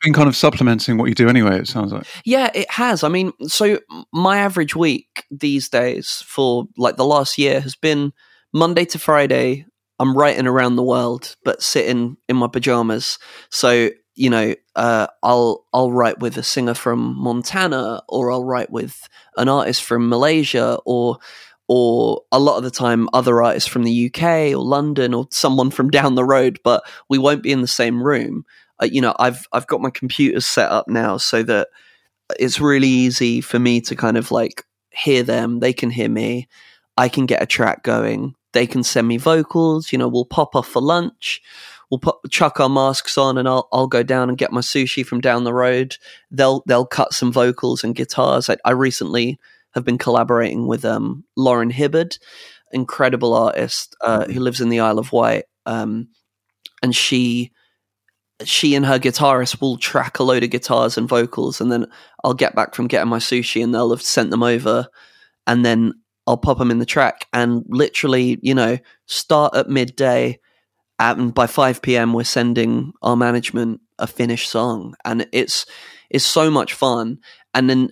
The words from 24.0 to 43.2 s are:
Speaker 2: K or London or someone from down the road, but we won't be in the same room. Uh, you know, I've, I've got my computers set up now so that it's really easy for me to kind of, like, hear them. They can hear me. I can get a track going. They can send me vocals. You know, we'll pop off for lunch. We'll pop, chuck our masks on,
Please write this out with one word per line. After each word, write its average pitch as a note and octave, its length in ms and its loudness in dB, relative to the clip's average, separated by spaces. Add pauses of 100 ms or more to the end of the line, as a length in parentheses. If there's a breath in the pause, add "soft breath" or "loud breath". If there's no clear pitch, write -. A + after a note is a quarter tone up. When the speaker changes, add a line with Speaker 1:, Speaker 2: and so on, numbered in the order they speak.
Speaker 2:
K D#3+ 420 0
or C3+ 120 -4
London C3+ 500 0
or B2 160 -4
someone C3 400 0
from C3 200 0
down C#3 260 2
the B2+ 80 2
road, C3 400 2
but A#2+ 180 2 (260 loud breath)
we C#3 80 2
won't C#3+ 280 2
be C3+ 80 0
in C3 100 0
the B2 60 -2
same A#2+ 340 -2
room. C3+ 420 -2 (380 soft breath)
Uh, - 40 2
you - 140 0
know, A#2+ 200 2
I've, B2+ 320 0
I've - 160 -2
got C#3+ 120 -2
my C3 100 -4
computers C3+ 540 -2
set - 260 0
up - 180 0
now A2+ 300 -2
so A2+ 260 -2
that A2 240 0 (720 soft breath)
it's - 220 -2
really C#3 280 4
easy B2+ 520 2
for A#2+ 200 -2
me A#2+ 220 2
to - 120 -8
kind A2+ 220 0
of, A2+ 160 -2
like, A#2 320 -2 (260)
hear C3 320 0
them. A#2+ 380 -2
They B2+ 120 2
can B2 180 -4
hear A#2 180 -2
me. A2+ 400 -4 (480 soft breath)
I B2+ 120 4
can C3 180 0
get B2 160 0
a A2+ 40 -4
track - 380 -2
going. A2+ 500 -2 (180)
They A#2+ 160 0
can B2 160 -2
send A#2 240 0
me A#2 80 0
vocals. D#3+ 760 0
You C3 80 -2
know, B2 80 0
we'll B2 200 -2
pop - 280 -2
off C3 140 0
for A#2+ 120 -2
lunch. E3+ 600 -2 (480 loud breath)
We'll C3 80 -2
pop, - 220 -2 (100)
chuck - 300 0
our C3 80 4
masks C3+ 500 0
on, C3+ 180 2